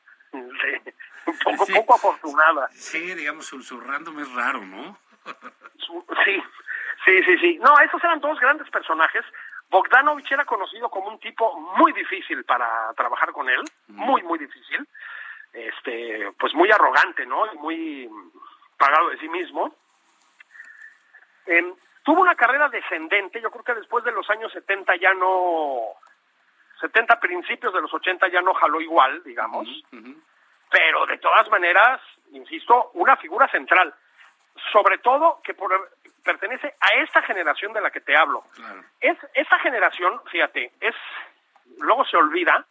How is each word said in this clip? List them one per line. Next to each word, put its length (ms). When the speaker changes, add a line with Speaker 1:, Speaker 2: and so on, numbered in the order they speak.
Speaker 1:
Sí, 600
un 120
poco, 280
Speaker 2:
Sí. 80
Speaker 1:
poco 200
afortunada. 800
Speaker 2:
Sí, 420
digamos, 320
su, 160
su 180
random 400
es 140
raro, 260
¿no? 380
<laughs> 540
Speaker 1:
Su, 260
sí, 180
sí, 200
sí, 140
sí. 200
No, 220
esos 220
eran 180
dos 200
grandes 300
personajes. 540
Bogdanovich 600
era 120
conocido 460
como 180
un 120
tipo 380
muy 160
difícil 520
para 500
trabajar 380
con 160
él, 120
Speaker 2:
Ujú. 380
Speaker 1:
muy, 240
muy 160
difícil. 480
Este, 840
pues 160
muy 160
arrogante, 560
¿no? 260
Y 60
muy 520
pagado 340
de 80
sí 100
mismo. 460
Em, 280
tuvo 200
una 120
carrera 340
descendente, 720
yo 100
creo 140
que 100
después 300
de 80
los 180
años 220
setenta 440
ya 180
no, 680
setenta, 400
principios 540
de 80
los 100
ochenta 360
ya 140
no 120
jaló 260
igual, 440
digamos. 420
Speaker 2:
Ujú, 60
ujú. 240
Speaker 1:
Pero 360
de 120
todas 320
maneras, 500
insisto, 640
una 220
figura 320
central, 460
sobre 260
todo 460
que 100
por, 360
pertenece 560
a 220
esta 200
generación 500
de 80
la 100
que 100
te 160
hablo. 280
Speaker 2:
Claro. 280
Speaker 1:
Es, 160
esta 260
generación, 600
fíjate, 480
es, 140
luego 280
se 100
olvida, 540